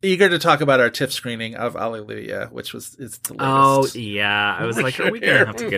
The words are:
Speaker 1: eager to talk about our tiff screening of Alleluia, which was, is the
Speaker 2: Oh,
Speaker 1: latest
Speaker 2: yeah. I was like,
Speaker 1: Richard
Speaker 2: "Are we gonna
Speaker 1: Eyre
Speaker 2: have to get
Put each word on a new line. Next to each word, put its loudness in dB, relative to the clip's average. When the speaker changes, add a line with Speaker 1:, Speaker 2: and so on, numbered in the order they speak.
Speaker 1:
eager 4
to 2
talk 4
about 4
our 4
tiff -4
screening -8
of -6
Alleluia, -8
which -12
was, -14
is -14
the -12
Speaker 2:
Oh, 4
Speaker 1:
latest -2
Speaker 2:
yeah. 0
I -2
was -2
like, -2
Speaker 1:
Richard 0
Speaker 2:
"Are -2
we -8
gonna 0
Speaker 1:
Eyre 4
Speaker 2:
have -8
to -6
get -4